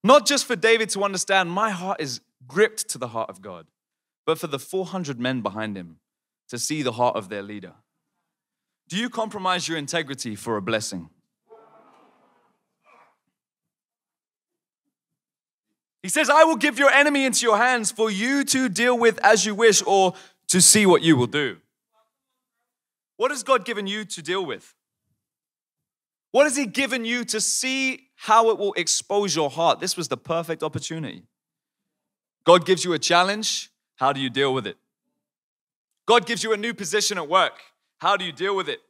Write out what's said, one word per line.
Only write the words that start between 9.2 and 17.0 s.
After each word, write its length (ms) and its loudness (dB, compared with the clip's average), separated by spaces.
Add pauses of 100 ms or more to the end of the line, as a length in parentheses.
your 100 -4
integrity 580 -6
for 220 -4
a 40 -4
blessing? 480 -6 (4000)
He 60 -10
says, 200 0
"I 140 8
will 120 4
give 220 -2
your 140 4
enemy 340 4